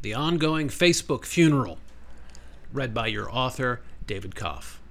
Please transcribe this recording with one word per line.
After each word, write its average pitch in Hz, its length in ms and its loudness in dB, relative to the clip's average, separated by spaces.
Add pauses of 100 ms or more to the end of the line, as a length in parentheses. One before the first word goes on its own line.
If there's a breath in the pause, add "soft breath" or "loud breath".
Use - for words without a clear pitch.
The 107 100 -6
Ongoing 156 560 2
Facebook 170 560 2
Funeral. 151 540 6 (960 soft breath)
Read 131 180 -2
by 113 140 0
your 104 260 -2
author, 127 480 0 (260 soft breath)
David 95 300 -6
Koff. - 540 -8